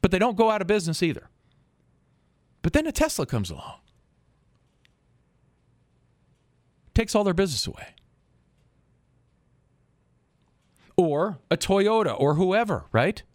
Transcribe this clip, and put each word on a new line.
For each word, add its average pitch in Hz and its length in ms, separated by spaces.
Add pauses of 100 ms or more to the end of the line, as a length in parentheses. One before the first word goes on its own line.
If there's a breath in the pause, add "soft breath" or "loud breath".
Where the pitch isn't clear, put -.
But 185 80
they 180 80
don't 220 180
go 220 140
out 208 100
of 185 60
business 175 380
either. - 260 (1300)
But 170 100
then 311 140
a 277 60
Tesla 285 340
comes 104 220
along. - 300 (3250)
Takes 226 200
all 208 80
their 190 120
business 170 300
away. - 300 (3000 soft breath)
Or 165 420 (100)
a 170 80
Toyota 196 600
or 143 160
whoever, 185 560
right? 143 320 (120)